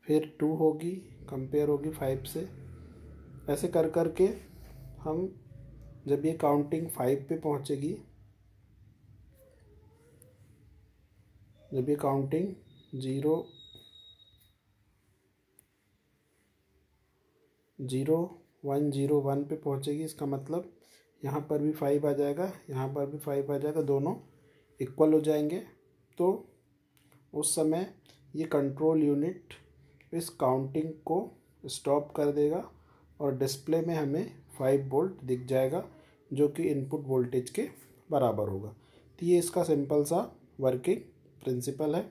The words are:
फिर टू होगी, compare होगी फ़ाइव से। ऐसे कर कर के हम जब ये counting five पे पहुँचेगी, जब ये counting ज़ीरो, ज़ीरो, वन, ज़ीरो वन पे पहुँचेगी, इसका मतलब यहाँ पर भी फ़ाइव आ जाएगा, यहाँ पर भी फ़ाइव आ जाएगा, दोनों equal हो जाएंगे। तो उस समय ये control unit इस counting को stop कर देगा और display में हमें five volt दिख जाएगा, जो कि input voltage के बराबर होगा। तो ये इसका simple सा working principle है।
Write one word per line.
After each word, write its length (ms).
फिर 180
टू 160
होगी, 360
compare 400
होगी 200
फ़ाइव 340
से। 240
ऐसे 140
कर 220
कर 220
के 140
हम 260
जब 180
ये 120
counting 520
five 400
पे 100
पहुँचेगी, 540
जब 160
ये 80
counting 1040
ज़ीरो, 440
ज़ीरो, 400
वन, 260
ज़ीरो 300
वन 240
पे 100
पहुँचेगी, 480
इसका 220
मतलब 480
यहाँ 200
पर 200
भी 100
फ़ाइव 360
आ 60
जाएगा, 380
यहाँ 200
पर 160
भी 120
फ़ाइव 360
आ 40
जाएगा, 240
दोनों 320
equal 340
हो 80
जाएंगे। 360
तो 100
उस 220
समय 380
ये 120
control 580
unit 500
इस 160
counting 520
को 120
stop 520
कर 160
देगा 320
और 180
display 440
में 140
हमें 360
five 340
volt 320
दिख 220
जाएगा, 380
जो 160
कि 220
input 380
voltage 420
के 180
बराबर 400
होगा। 200
तो 60
ये 140
इसका 240
simple 420
सा 180
working 420
principle 520
है। 160